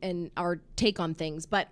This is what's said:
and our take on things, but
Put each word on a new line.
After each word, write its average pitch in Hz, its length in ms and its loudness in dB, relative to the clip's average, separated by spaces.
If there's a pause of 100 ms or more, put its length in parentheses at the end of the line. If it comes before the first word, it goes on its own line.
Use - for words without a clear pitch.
and 175 360 -2
our 175 240 0 (140)
take 214 260 4
on 160 140 0
things, 160 300 -4
but 202 260 2